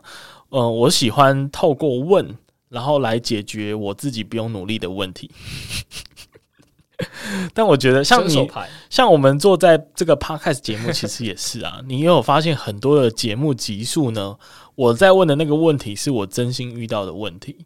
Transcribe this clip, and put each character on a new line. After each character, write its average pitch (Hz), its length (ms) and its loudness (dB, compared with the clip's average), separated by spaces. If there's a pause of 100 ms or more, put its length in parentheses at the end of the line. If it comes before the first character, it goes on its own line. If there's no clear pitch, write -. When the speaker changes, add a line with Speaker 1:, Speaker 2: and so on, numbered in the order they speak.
(500)
Speaker 1:
呃， 120 200 0
我 117 200 2
喜 - 200 0
欢 139 400 4
透 170 220 0
过 127 260 -2
问， 147 380 0 (320)
然 120 160 -10
后 147 140 0
来 120 200 0
解 113 240 -4
决 107 320 -8
我 101 200 -6
自 139 160 -8
己 113 120 -8
不 104 140 -10
用 113 160 -6
努 95 140 -10
力 110 120 -4
的 92 120 -6
问 95 240 -6
题。 - 160 -18 (1080)
<laughs> - 1120 -12
但 220 120 2
我 165 80 6
觉 127 160 2
得 135 140 4
像 - 180 4
你， 170 120 0
Speaker 2:
伸 - 0 -
手 135 100 2
牌。 98 240 -10 (220)
Speaker 1:
像 247 200 4
我 165 60 8
们 139 220 4
做 190 180 4
在 160 260 6 (120)
这 180 100 -4
个 160 100 4
Podcast 147 460 -4
节 107 160 -6
目， 117 160 -6
其 - 140 -4
实 110 180 -8
也 98 100 -6
是 - 280 -8
啊。 87 220 -12
<laughs> 131 40 -14
你 131 120 -4
有 160 200 4
发 139 180 2
现 160 160 0
很 107 240 -8
多 139 220 4
的 120 100 4
节 110 240 -6
目 143 200 -2
集 107 280 -8
数 131 280 -2
呢， 101 260 -8 (380)
我 120 180 4
在 190 200 6
问 190 140 6
的 143 100 2
那 160 100 0
个 147 80 0
问 156 240 2
题 104 180 -8
是 - 140 -4
我 104 160 -2
真 123 260 -4
心 123 240 -10
遇 117 100 -10
到 107 200 -4
的 82 80 -10
问 98 260 -10
题。 - 240 -16